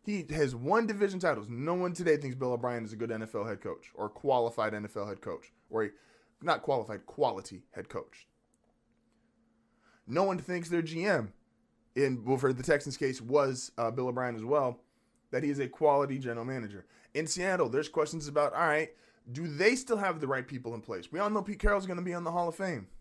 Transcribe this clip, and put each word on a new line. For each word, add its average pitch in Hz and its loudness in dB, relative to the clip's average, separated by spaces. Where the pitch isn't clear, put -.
He 202 -4
has 143 2
won 185 4
division 202 0
titles. 120 0
No 139 -2
one 180 0
today 165 4
thinks 135 -4
Bill 127 0
O'Brien 120 -2
is 107 -10
a 110 -12
good 117 -4
N 110 -4
F 110 -10
L 104 -2
head 104 -6
coach - -10
or 107 -4
qualified 117 2
N 104 -6
F 104 -10
L 104 -4
head 98 -8
coach - -10
or 110 0
a, 101 -2
not 147 2
qualified, 110 -2
quality 98 -2
head - -12
coach. - -10
No 156 2
one 190 2
thinks 170 -4
their 170 0
G 165 -4
M, 139 2
in, 127 2
well, 127 2
for 131 4
the 127 -4
Texans 143 2
case, 131 -2
was, 135 2
uh, 117 2
Bill 127 -2
O'Brien 123 -2
as 110 -8
well, 127 0
that 127 0
he 147 0
is 139 0
a 127 0
quality 139 4
general 117 -4
manager. 107 -8
In 156 -2
Seattle, 180 2
there's 147 0
questions 151 0
about, 147 2
all 165 2
right, 151 2
do 156 -6
they 185 4
still 233 -2
have 180 0
the 143 -2
right 131 -2
people 120 -8
in 110 -8
place? 95 -10
We 160 -6
all 208 2
know 208 0
Pete 202 -6
Carroll's 202 6
gonna 180 -4
be 180 -2
on 175 -4
the 165 -2
Hall 175 2
of 165 -4
Fame. 165 -4